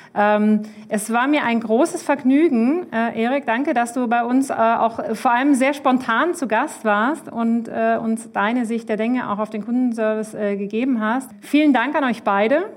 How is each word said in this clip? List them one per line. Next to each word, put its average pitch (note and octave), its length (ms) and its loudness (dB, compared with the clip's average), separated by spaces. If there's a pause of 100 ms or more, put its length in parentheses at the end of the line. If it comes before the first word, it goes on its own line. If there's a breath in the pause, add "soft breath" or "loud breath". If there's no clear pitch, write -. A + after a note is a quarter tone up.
(140 loud breath)
Ähm, G#3 480 4 (260 loud breath)
es G#3 240 -4
war A#3+ 140 2
mir D4 180 0
ein A#3 160 0
großes A#3+ 420 0
Vergnügen, C#4 880 2
äh, A3+ 300 -2
Erik, C4+ 240 -2
danke, C4+ 280 0
dass A#3+ 180 0
du B3 160 -2
bei A#3 160 0
uns, C4 260 0
äh, - 40 -4
auch A3+ 600 0
vor A#3 180 0
allem C4+ 220 4
sehr C4 200 2
spontan B3+ 600 0
zu B3 140 -6
Gast A#3 360 -2
warst A3 460 0
und, A3+ 380 -2
äh, A3+ 340 0
uns A3+ 300 -4
deine A3+ 340 0
Sicht A3+ 220 -4
der A3 80 -2
Dinge A#3 340 -2
auch G3+ 80 -4
auf G#3+ 120 -4
den G#3+ 140 -8
Kundenservice, A3 680 -2
äh, G3+ 220 -2
gegeben G#3+ 440 -2
hast. A3+ 300 -2 (100)
Vielen D4 320 4
Dank B3 220 2
an D4 100 2
euch A#3+ 180 -2
beide. A3+ 420 2 (120)